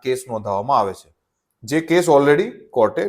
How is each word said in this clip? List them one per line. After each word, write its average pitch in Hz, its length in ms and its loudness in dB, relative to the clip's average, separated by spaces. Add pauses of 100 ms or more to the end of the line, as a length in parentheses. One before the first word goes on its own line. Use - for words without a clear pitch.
કેસ 127 240 -4
નોંધાવવામાં 107 520 -4
આવે 98 140 -2
છે, - 160 -20 (540)
જે 143 180 -2
કેસ 165 260 0
already 147 400 4 (240)
કોર્ટે 113 380 0